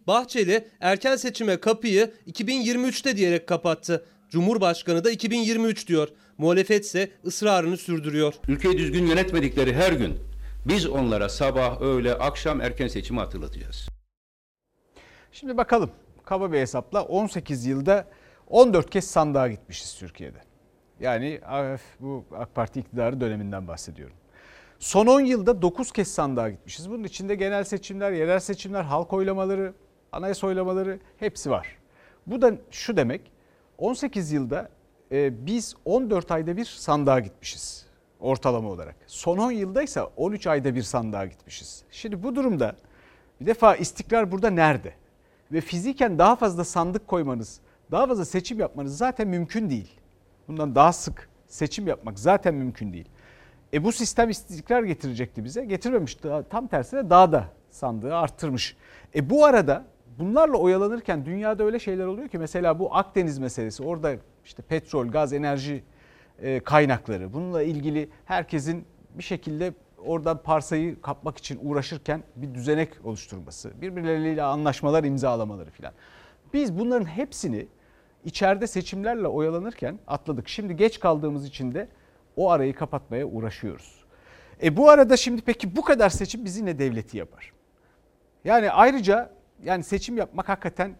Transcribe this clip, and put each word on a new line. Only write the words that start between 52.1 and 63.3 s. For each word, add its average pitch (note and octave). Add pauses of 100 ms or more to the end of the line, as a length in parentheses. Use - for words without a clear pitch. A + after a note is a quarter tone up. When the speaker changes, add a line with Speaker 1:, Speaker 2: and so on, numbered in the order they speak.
Speaker 3:
zaten F3
mümkün A#2+
değil. E2+ (640)
E, D3+
bu A3+
sistem A#3
istikrar G#3
getirecekti B2+
bize. F3
Getirmemiş. G3
Daha, D3
tam A#3
tersine E3+
daha F3+
da A2+ (180)
sandığı B2
arttırmış. D3+ (380)
E, D3
bu D4
arada G3+ (340)
bunlarla B3+
oyalanırken F#3
dünyada G#3
öyle A3
şeyler F#3
oluyor A3
ki F3+
mesela E3
bu F3+
Akdeniz F3